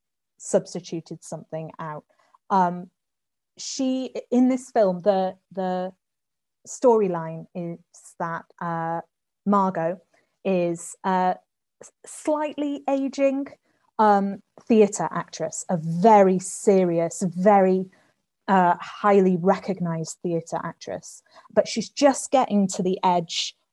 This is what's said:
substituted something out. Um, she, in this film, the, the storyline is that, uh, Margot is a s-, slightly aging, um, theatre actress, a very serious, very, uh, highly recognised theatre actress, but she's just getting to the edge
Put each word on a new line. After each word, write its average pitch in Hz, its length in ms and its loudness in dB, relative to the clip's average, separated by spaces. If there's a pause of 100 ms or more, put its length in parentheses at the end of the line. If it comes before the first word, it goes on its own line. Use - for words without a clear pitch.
(380)
substituted - 840 -6
something 160 560 -12
out. 151 260 -12 (460)
Um, 180 400 0 (680)
she, 262 540 -6 (180)
in 254 180 2
this 254 220 -2
film, 185 320 0
the, 190 360 0 (140)
the 185 400 -4 (760)
storyline 170 880 0
is 170 240 -8 (400)
that, 165 260 -6 (160)
uh, 165 400 -6 (460)
Margot 185 520 0 (440)
is 175 600 -2
a 185 320 0 (460)
s-, - 100 -20 (140)
slightly 294 840 -6
aging, 277 600 -2 (500)
um, 196 460 2 (240)
theatre 208 420 4
actress, - 580 -8
a 185 100 -2
very 190 600 6
serious, 180 840 0
very, 190 640 4 (600)
uh, 180 320 4
highly 190 580 2
recognised 175 840 -2
theatre 165 420 -6
actress, - 600 -14 (280)
but - 160 2
she's - 220 -6
just - 400 2
getting 202 380 2
to 185 160 -4
the 185 200 -2
edge 175 520 -2 (180)